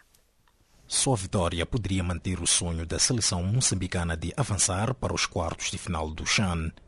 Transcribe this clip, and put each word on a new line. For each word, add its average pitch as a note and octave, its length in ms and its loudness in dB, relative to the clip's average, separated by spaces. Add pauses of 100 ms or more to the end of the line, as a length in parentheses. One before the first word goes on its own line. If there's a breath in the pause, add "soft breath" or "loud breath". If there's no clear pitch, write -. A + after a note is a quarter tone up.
(880)
Só - 260 2
a A#2 40 2
vitória F2 480 2
poderia F#2+ 380 0
manter F2 360 0
o E2+ 80 -2
sonho E2 380 2
da D#2+ 120 -2
seleção G2+ 460 2
moçambicana F#2 720 0
de D#2+ 220 -4
avançar G#2+ 560 0
para G#2+ 200 -4
os - 120 0
quartos - 440 -4
de F2+ 80 -6
final D#2 340 -4
do D#2+ 140 -8
chan. E2+ 460 0 (160 soft breath)